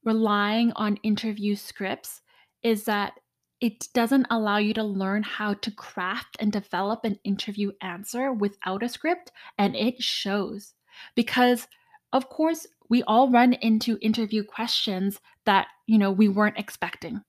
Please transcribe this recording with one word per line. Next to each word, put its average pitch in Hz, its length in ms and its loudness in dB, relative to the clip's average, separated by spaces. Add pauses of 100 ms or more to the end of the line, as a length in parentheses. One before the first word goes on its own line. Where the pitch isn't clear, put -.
relying 220 680 2
on 208 300 0
interview 208 520 -2
scripts - 680 -10 (420)
is 220 220 0
that 208 280 -2 (480)
it 226 320 -4
doesn't 247 380 2
allow 214 260 0
you 214 160 0
to 220 100 -2
learn 196 380 -2
how 208 320 -4
to 202 160 -6
craft - 720 -8
and 208 120 0
develop 202 540 -4
an 202 180 -4
interview 202 480 -4 (100)
answer 208 520 -4
without 202 480 -4
a 240 80 -2
script, 349 420 -4 (280)
and 202 160 2
it 247 260 -2
shows. - 720 -4 (420)
Because, 247 520 2 (440)
of 254 180 0
course, 320 360 -2 (240)
we 240 140 4
all 247 260 6
run 247 240 6
into 220 480 2
interview 214 420 0
questions 202 760 -4 (260)
that, 196 220 4 (180)
you 220 140 6
know, 196 120 4
we 202 160 6
weren't 208 300 2
expecting 175 720 -8